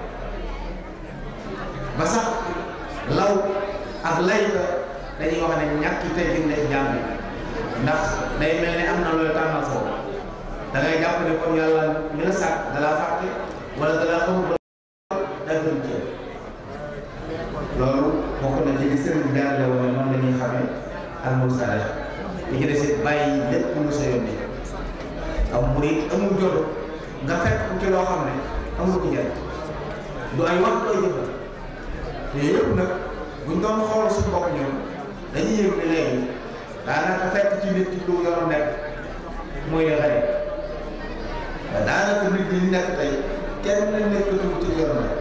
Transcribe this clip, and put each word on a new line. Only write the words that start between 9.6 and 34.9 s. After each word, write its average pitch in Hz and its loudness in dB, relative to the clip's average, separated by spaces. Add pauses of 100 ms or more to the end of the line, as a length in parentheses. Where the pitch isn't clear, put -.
sa 135 -2
bopp. 107 -2 (680)
Da 131 -2
ngay 160 2
jàpp 170 2
ne 160 2
kon 160 2
Yàlla 160 4 (240)
mi 151 -2
la 190 2
sàkk 170 2 (120)
da 139 -4
laa 156 2
fàtte, 160 -2 (460)
wala 151 2
da 160 2
laa 170 2
xamul 180 2
ba 170 0 (840)
daa 156 -2
gën 151 0
ci 135 -4
yow. - -4 (1700)
Loolu 135 2 (300)
bokk 135 0
na 139 2
ci 143 0
li 139 4
sëriñ 160 2
bi 135 2
jaarale 135 2
woon 127 2
ne 127 2
noonu 131 2
la 131 2
ñuy 127 4
xamee 120 0 (480)
ak 127 -2
mu 131 4
sa - 2
def. 104 0 (580)
Li 131 -2
ci 151 4
des 147 4
it 143 4
bàyyi 147 2
lépp - 2
lu 147 2
sa 131 2
yoon 120 2
bi. 107 -2 (1120)
Am 123 2
murid 147 2
amul 196 4
jot 185 4 (640)
nga 139 -2
fekk 214 2
ko - -2
ci 190 0
loo 185 4
xam - 0
ne 131 -2 (380)
amul 180 2
ko - 0
njëriñ. - 0 (960)
Du - 0
ay 175 4
wax, 180 4
du 156 0
ay 190 2
jëf 185 2
la. - -2 (1000)
Yooyu 147 0
yëpp - 4
nag 180 2 (500)
buñ 160 0
doon 214 2
xool 220 2
suñu 196 2
bopp 175 2
ñoom 139 -2 (540)